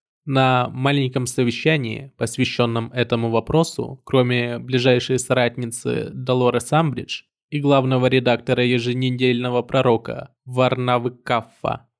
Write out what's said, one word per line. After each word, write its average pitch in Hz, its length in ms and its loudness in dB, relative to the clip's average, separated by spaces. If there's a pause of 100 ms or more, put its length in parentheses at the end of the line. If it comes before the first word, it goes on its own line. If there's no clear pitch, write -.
(260)
На 131 440 2
маленьком 131 560 0
совещании, 123 920 -2
посвящённом 117 760 -2
этому 117 380 0
вопросу, 127 760 0
кроме 123 540 0
ближайшей 123 580 2
соратницы 120 960 -2
Долорес 127 580 0
Амбридж 147 520 -2 (260)
и 147 100 -6
главного 131 460 2
редактора 123 580 2
еженедельного 123 1000 0
пророка 123 720 0 (100)
Варнавы 123 680 0
Каффа, - 760 -6 (120)